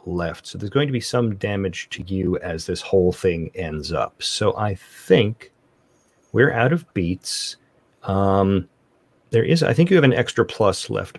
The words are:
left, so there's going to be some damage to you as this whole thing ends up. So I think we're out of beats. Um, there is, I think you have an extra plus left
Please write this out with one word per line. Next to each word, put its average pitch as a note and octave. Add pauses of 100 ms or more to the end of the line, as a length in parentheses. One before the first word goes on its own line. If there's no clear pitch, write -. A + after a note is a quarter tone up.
left, F2
so -
there's G2+
going C#3+
to C#3
be A#2+
some A#2
damage G2
to -
you F2+
as E2+
this F2
whole F2+
thing E2
ends D#2
up. -
So -
I G#2
think - (800)
we're B2+
out B2
of -
beats. - (460)
Um, G2 (640)
there A2+
is, D#3+
I -
think E3+
you F#3+
have D#3
an B2+
extra -
plus -
left G2